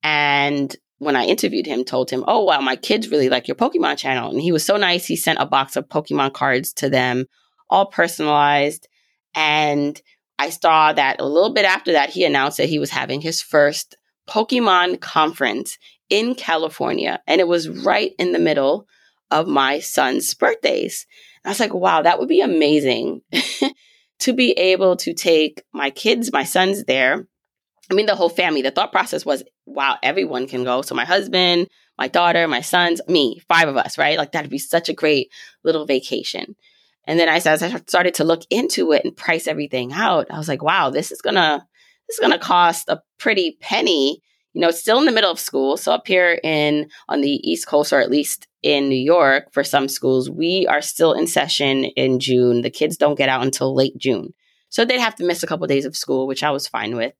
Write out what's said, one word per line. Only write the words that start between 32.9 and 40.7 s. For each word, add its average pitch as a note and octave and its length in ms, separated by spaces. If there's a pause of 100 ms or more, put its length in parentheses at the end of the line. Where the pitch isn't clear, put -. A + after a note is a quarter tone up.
me, D3 420
five E3 180
of C#3 80
us, - 220
right? D3+ 200
Like, D3 140
that'd D3+ 180
be C#3 80
such E3 300
a E3+ 60
great D3+ 360 (340)
little D#3+ 220
vacation. - 680 (500)
And D#3+ 140
then E3 80
I, D#3 80
as D#3 260
I F#3 260
started F3+ 280
to - 80
look E3 260
into F#3 440
it C#3+ 100
and - 120
price E3 300
everything C#3 460
out, F3 400
I D#3 60
was D#3 100
like, D#3+ 160
"Wow, D#3+ 260